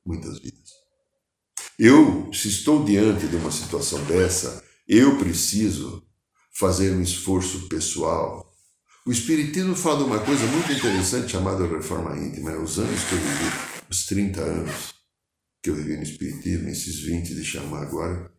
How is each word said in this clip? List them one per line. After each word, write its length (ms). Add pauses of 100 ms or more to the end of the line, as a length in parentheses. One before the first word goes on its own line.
muitas 340
vidas. 300 (1080)
Eu, 540
se 160
estou 340
diante 440
de 100
uma 140
situação 540
dessa, 580 (240)
eu 300
preciso 880 (460)
fazer 400
um 100
esforço 680
pessoal. 800 (540)
O 60
Espiritismo 640
fala 240
de 40
uma 220
coisa 220
muito 260
interessante 580
chamada 360
reforma 500
íntima. 340
É 60
os 200
anos 260
que 100
eu 60
vivi, 680
os 160
trinta 360
anos 540 (680)
que 80
eu 60
vivi 200
no 80
Espiritismo, 640
esses 320
vinte 340
de 120
chamar 380
agora 560